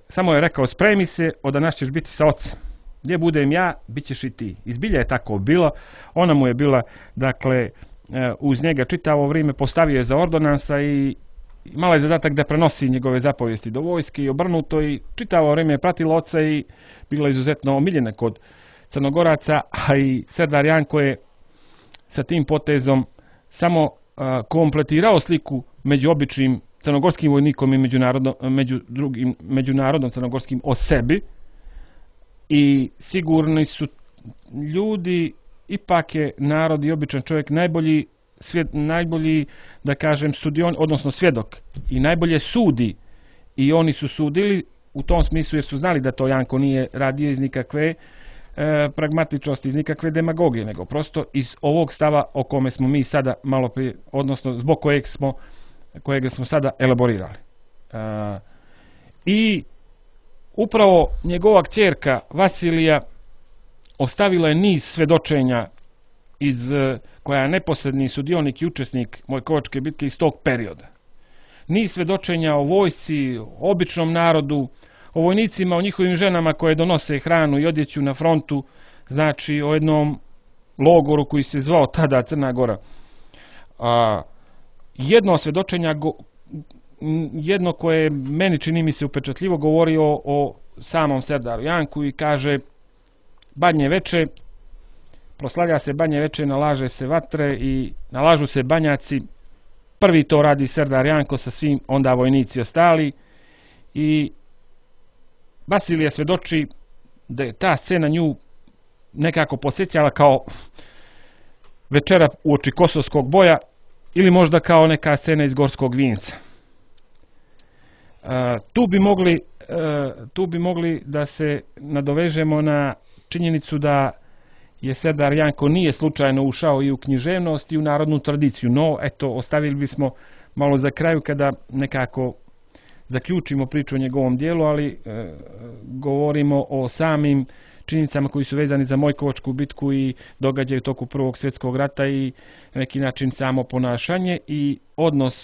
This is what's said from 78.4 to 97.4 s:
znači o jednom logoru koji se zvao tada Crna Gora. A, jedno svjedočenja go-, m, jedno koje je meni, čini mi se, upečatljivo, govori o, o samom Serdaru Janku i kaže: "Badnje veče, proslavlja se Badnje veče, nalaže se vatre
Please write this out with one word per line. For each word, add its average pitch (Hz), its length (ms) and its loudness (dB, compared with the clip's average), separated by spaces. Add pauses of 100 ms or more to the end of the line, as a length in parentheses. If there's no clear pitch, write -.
znači 147 540 -2
o 147 120 0
jednom 156 460 2 (580)
logoru 147 480 6
koji 147 180 0
se 143 160 -6
zvao 147 260 4
tada 135 380 2
Crna 143 280 -2
Gora. 120 260 0 (1040)
A, 117 420 2 (760)
jedno 185 420 4
svjedočenja 165 560 -2
go-, 151 200 -4 (880)
m, 156 320 -2
jedno 175 400 -2
koje 160 300 0
je 156 60 2
meni, 147 500 0
čini 165 240 -2
mi 156 80 0
se, 147 140 -4
upečatljivo, 143 520 -4
govori 160 400 2
o, 151 280 2
o 143 300 -2 (220)
samom 143 440 -2
Serdaru 120 420 -6
Janku 151 400 -4
i 143 80 -4
kaže: 143 460 -2 (960)
"Badnje 147 340 2
veče, 175 340 0 (1160)
proslavlja 165 420 -2
se 143 140 -6
Badnje 151 260 0
veče, 151 260 -4
nalaže 139 440 -2
se - 180 -10
vatre 147 520 -2